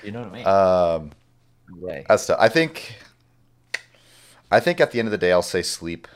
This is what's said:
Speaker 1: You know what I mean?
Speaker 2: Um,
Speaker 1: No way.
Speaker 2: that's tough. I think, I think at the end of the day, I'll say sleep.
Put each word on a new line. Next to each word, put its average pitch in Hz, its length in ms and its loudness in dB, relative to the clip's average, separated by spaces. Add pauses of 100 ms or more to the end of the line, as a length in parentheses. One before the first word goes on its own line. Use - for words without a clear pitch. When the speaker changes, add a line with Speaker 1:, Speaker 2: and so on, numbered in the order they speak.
Speaker 1:
You 104 80 -12
know 113 100 -12
what 110 80 -14
I - 40 -18
mean? 117 120 -16 (600)
Speaker 2:
Um, 76 60 -16 (580)
Speaker 1:
No 87 180 -16
way. 71 200 -14
Speaker 2:
that's 107 200 4
tough. - 120 0
I 113 100 6
think, - 460 -2 (1600)
I 107 80 4
think 175 220 0
at 147 100 2
the 120 80 -2
end 113 80 -2
of 107 40 -4
the 104 60 -2
day, 90 140 2
I'll 90 100 4
say 90 200 -4
sleep. 85 540 -10